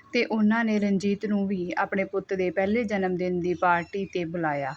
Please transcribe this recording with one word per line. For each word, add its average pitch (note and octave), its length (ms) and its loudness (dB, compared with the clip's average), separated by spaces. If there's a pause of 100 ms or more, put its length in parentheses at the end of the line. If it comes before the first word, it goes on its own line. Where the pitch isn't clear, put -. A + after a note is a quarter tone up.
(140)
ਤੇ A#3+ 120 2
ਉਹਨਾਂ A3 400 2
ਨੇ G#3+ 140 2
ਰਣਜੀਤ G3+ 460 0
ਨੂੰ G3+ 220 0
ਵੀ F#3 300 -2
ਆਪਣੇ G3 280 0
ਪੁੱਤ F#3+ 280 -4
ਦੇ F#3 160 0
ਪਹਿਲੇ F#3+ 340 0
ਜਨਮ F#3+ 320 -2
ਦਿਨ F3+ 240 -2
ਦੀ F3 140 0
ਪਾਰਟੀ F3 520 0
'ਤੇ F3 200 -4
ਬੁਲਾਇਆ, D3+ 520 -4